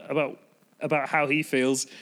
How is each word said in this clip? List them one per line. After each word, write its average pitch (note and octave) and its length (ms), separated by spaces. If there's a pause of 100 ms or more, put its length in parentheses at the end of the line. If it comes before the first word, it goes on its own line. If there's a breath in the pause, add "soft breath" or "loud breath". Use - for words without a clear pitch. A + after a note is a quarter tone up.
(100)
about, C#3 280 (420)
about D3 280
how D3 180
he D3+ 160
feels C3 440 (160 loud breath)